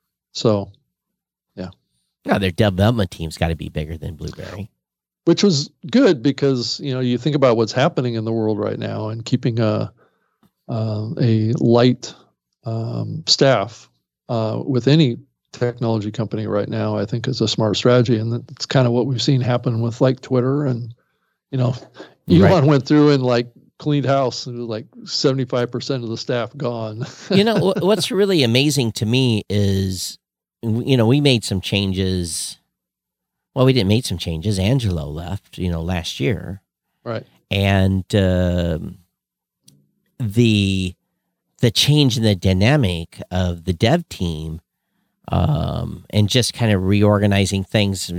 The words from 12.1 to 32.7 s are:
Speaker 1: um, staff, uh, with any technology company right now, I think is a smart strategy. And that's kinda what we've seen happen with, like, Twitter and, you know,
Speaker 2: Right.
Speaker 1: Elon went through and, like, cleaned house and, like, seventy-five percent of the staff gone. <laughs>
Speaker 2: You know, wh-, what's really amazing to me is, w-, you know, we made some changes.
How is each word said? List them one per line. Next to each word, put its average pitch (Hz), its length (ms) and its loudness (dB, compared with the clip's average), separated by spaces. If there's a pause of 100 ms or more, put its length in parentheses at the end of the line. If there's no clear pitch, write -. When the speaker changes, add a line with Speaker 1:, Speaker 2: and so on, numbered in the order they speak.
Speaker 1:
um, 113 640 -8
staff, 117 640 0 (400)
uh, 113 340 -2
with 127 240 0
any 139 300 4 (340)
technology 113 600 -2
company 107 340 -6
right 104 220 -2
now, 107 280 -4
I 104 80 -2
think 117 240 -4
is 127 140 -4
a 110 60 2
smart 110 280 0
strategy. 123 400 4
And 113 160 -4
that's - 340 -10
kinda 127 240 2
what 120 160 0
we've 127 140 -4
seen 135 220 2
happen 117 400 -2
with, 117 180 -6
like, 131 200 2
Twitter 131 440 -2
and, 120 300 -6 (560)
you 135 80 -4
know, 123 160 0 (540)
Speaker 2:
Right. 190 240 6
Speaker 1:
Elon 156 140 4
went 139 200 4
through 147 240 6
and, 139 140 4
like, 123 260 0 (300)
cleaned 147 260 -2
house 135 400 -2
and, 120 220 -10
like, 113 180 -8 (180)
seventy-five 131 680 -2
percent 123 320 -6
of 113 60 -8
the 113 60 -6
staff 120 400 -6
gone. 117 480 -8 (140)
<laughs> - 120 -20
Speaker 2:
You 190 140 4
know, 202 280 0
wh-, 190 100 -4
what's 202 300 0
really 190 320 2
amazing 127 480 2
to - 140 -4
me 120 420 2
is, 95 720 -2 (440)
w-, 113 280 -2
you 135 60 4
know, 117 100 4
we 135 140 4
made 131 220 4
some 95 180 -4
changes. 92 1000 -2 (960)